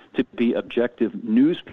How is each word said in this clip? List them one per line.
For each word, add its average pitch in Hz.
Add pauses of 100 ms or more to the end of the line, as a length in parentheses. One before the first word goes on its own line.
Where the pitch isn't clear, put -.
(140)
to 139 (100)
be 120
objective 113
news 127 (100)